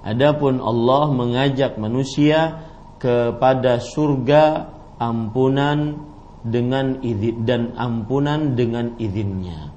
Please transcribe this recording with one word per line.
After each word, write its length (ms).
Adapun 540
Allah 540
mengajak 640
manusia 880
kepada 840
surga 960
ampunan 960
dengan 560
izin, 480
dan 280
ampunan 760
dengan 480
izinnya. 760